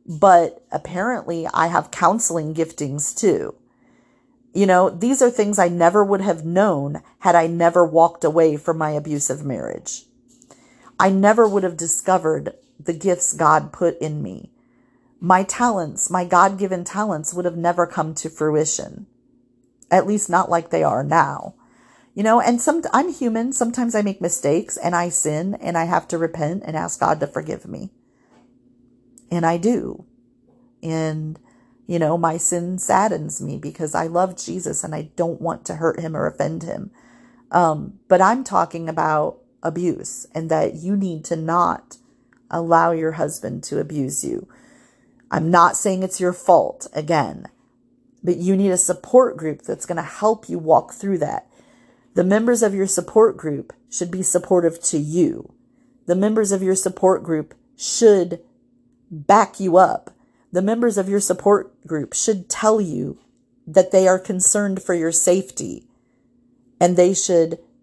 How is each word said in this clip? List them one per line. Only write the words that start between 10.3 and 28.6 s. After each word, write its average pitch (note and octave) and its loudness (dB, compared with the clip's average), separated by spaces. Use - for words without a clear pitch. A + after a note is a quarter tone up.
I F#3+ 4
never G#3 4
would G3 0
have E3+ -4
discovered D#3+ -2
the E3+ -6
gifts F3 -2
God D#3 2
put - -2
in D3+ -6
me. F#2 -12
My F#3 4
talents, G3 -2
my F3+ -2
God-given F#3 2
talents F#3 -6
would F3 -4
have E3+ -4
never E3+ 0
come D#3+ -4
to - -8
fruition, - -4
at F#3 4
least G#3 -4
not F3 0
like E3+ -2
they D#3+ 0
are C3+ 0
now. D3 -2
You G3+ -4
know, A3 4
and A#3+ 0
some, D#4+ 0
I'm D#4+ 0
human. A#3+ -4
Sometimes A#3 -2
I G#3+ 0
make G3 -4
mistakes - -2
and F3 -2
I F3 -2
sin D#3 -4
and F3 -4
I E3 0
have E3+ 0
to E3+ -4
repent E3 -4
and D#3+ -8
ask D#3+ -6
God D#3 2
to E3 -4
forgive - -8
me. - -14